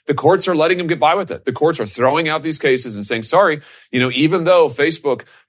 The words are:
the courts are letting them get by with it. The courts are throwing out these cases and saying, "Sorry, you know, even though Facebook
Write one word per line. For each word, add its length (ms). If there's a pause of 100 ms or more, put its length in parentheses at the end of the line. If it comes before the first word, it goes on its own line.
the 80
courts 320
are 80
letting 240
them 80
get 140
by 160
with 160
it. 140
The 60
courts 280
are 40
throwing 440
out 160
these 160
cases 340
and 100
saying, 200
"Sorry, 360 (300)
you 80
know, 140
even 320
though 240
Facebook 560 (240)